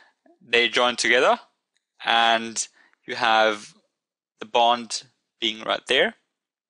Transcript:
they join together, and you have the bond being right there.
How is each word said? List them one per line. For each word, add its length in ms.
they 220
join 300
together, 420
and 640
you 80
have 580
the 60
bond 580
being 240
right 240
there. 280